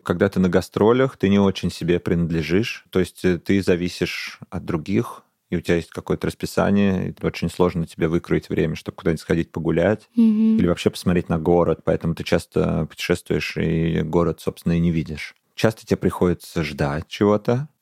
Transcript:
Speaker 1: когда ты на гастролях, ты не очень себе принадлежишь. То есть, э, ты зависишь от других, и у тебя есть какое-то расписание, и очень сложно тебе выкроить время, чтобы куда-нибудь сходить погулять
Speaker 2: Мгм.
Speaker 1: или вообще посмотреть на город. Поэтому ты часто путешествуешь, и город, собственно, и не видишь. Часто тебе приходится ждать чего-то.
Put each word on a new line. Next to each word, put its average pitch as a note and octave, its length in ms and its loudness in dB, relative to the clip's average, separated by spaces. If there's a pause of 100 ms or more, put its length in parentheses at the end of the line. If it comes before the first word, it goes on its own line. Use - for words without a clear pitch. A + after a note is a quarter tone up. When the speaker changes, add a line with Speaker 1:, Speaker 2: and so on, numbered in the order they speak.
Speaker 1:
когда F#2+ 260 0
ты F#2+ 120 -2
на F#2 80 4
гастролях, A2 680 2
ты G2 100 2
не G2+ 100 4
очень G2 320 0
себе E2+ 300 0
принадлежишь. E2+ 920 -2
То - 80 0
есть, - 260 -2
э, F2+ 140 2
ты G2 240 0
зависишь - 760 -2 (100)
от F2 140 -6
других, F#2+ 580 -4 (280)
и F2+ 60 -2
у E2 40 -2
тебя E2+ 160 0
есть E2 140 -4
какое-то - 380 -4
расписание, F#2+ 800 0
и - 160 -6
очень E2+ 240 -4
сложно F2 360 0
тебе - 220 -2
выкроить E2+ 400 -2
время, D#2+ 260 -2
чтобы - 220 -12
куда-нибудь D#2+ 240 -2
сходить E2+ 320 -2
погулять E2+ 640 0
Speaker 2:
Мгм. A3 420 4
Speaker 1:
или F#3 80 2
вообще - 240 2
посмотреть F2+ 380 0
на E2 100 0
город. E2 460 2
Поэтому E2 300 0
ты D#2 100 -10
часто E2 680 0
путешествуешь, - 680 -4
и E2 420 0
город, E2 400 0
собственно, - 320 -4
и E2+ 80 2
не E2+ 100 2
видишь. D#2 440 -6 (200)
Часто - 320 -2
тебе - 120 0
приходится F2 680 -2
ждать D2 420 -4
чего-то. A2 640 0 (140)